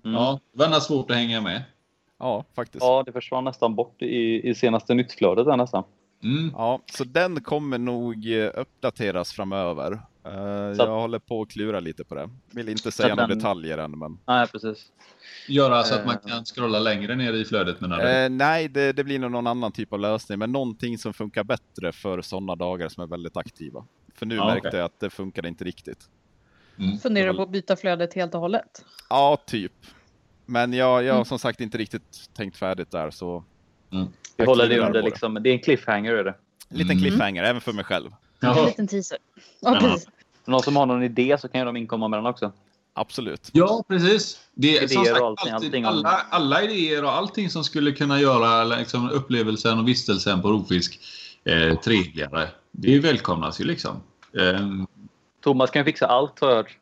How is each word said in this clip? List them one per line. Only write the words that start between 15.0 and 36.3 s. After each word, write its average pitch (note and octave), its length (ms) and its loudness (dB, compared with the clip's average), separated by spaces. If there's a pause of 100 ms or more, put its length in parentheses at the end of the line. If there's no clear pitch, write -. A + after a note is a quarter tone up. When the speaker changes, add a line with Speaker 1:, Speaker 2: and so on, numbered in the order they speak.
Speaker 2:
Göra C3+ 360 4
så A2 100 0
att G#2+ 120 -2
man A#2 80 0
Speaker 1:
Eh. G#2 60 -6 (100)
Speaker 2:
kan A#2 140 -8
scrolla A2+ 340 -2
längre G#2+ 380 -2
ner B2 160 -2
i A2 120 -2
flödet, F#2 360 -2
menar F2 180 -4
du? A2+ 100 2
Speaker 3:
Eh, C3 220 2
nej, D3+ 380 2
det, C#3 240 0
det C#3 120 -2
blir C#3 140 -4
nog B2+ 120 -4
någon A#2+ 160 -2
annan A#2+ 260 -2
typ - 200 -8
av G2+ 80 -4
lösning, G#2+ 380 -2
men A2 140 -4
någonting A#2+ 460 -4
som A2 160 -8
funkar G#2+ 300 -4
bättre G2+ 480 -6
för F#2 300 -6
såna F#2+ 340 -8
dagar F2 320 -4
som F2+ 140 -12
är E2+ 40 -8
väldigt E2+ 300 -10
aktiva. D#2 480 -12 (300)
För - 120 -10
nu A2+ 100 -4
Speaker 2:
Ja, G#2 100 0
Speaker 3:
märkte G#2+ 220 0
Speaker 2:
okej. F#2 120 -4
Speaker 3:
jag F2 60 -2
att - 140 -12
det G2+ 100 -6
funkar F#2+ 360 -10
inte F2 180 -10
riktigt. - 340 -12 (800)
Speaker 2:
Mm. G3 200 0
Speaker 4:
Funderar G3+ 320 2
du F#3 60 -2
på F#3+ 60 -2
att F#3+ 80 -4
byta F#3+ 260 -2
flödet F3 380 -2
helt F3 200 -4
och E3+ 60 -4
hållet? F3+ 440 -4 (260)
Speaker 3:
Ja, C#3 360 6
typ. G#2 260 -4 (800)
Men B2 220 2
jag, B2+ 320 4
jag C3 80 2
har B2+ 60 4
Speaker 4:
Mm. A#2+ 60 2
Speaker 3:
som B2+ 140 -6
sagt A#2 220 -4
inte A#2 180 -6
riktigt - 580 -10
tänkt G2+ 200 -8
färdigt F#2 340 -4
där, D#2 200 -6
så F2 340 -10 (480)
Speaker 2:
Mm. F#2 140 -2
Speaker 1:
Vi F2+ 40 -12 (260)
Speaker 3:
jag A#2 100 2
Speaker 1:
håller A#2+ 220 6
det A#2 60 2
Speaker 3:
klurar A2+ 120 4
Speaker 1:
under, G#2+ 140 2
Speaker 3:
på G#2+ 60 -2
det. A2 40 2
Speaker 1:
liksom, A2 320 -6
det B2+ 80 4
är - 20 6
en B2 60 2
cliffhanger, A2+ 540 0
är G#2+ 120 0
det. F#2+ 100 -4 (340)